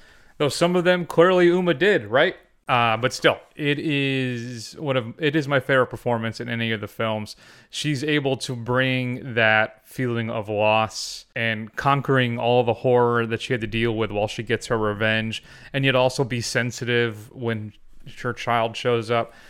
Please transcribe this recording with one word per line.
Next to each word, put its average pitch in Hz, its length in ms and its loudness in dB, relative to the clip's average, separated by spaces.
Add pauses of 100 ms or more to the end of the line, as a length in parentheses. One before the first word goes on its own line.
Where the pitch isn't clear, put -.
(400)
though 147 100 2
some 175 260 2
of 180 80 2
them 180 220 2
clearly 180 400 6
Uma 175 280 4
did, 160 340 2
right? 143 280 2 (320)
Uh, 117 300 4
but 123 160 -2
still, - 260 2 (160)
it 143 240 -2
is 127 1000 -4
one 139 200 -2
of, 117 200 -4
it 151 200 0
is 139 100 0
my 139 140 0
favorite 131 260 2
performance 113 540 -4
in 120 80 -8
any 117 240 -2
of 104 80 -4
the 104 80 -8
films. 107 480 -4 (320)
She's 147 340 -4
able 147 340 0
to 127 200 -8
bring 127 800 -2
that 110 520 2
feeling 117 420 -4
of 110 200 -6
loss 107 840 0
and 113 440 -4
conquering 131 600 2
all 120 280 2
the 117 80 0
horror 120 520 2
that 113 160 -4
she - 120 -4
had 113 80 -2
to 110 60 -6
deal 113 280 0
with 110 160 -2
while 104 160 -2
she - 160 -8
gets 110 240 -4
her 117 100 0
revenge, 110 640 -2 (300)
and 139 140 -2
yet 131 100 2
also 127 300 2
be 120 160 -6
sensitive 120 920 -2
when 110 380 -6 (500)
her 120 120 -6
child 113 420 0
shows 117 340 0
up. 117 240 0 (160)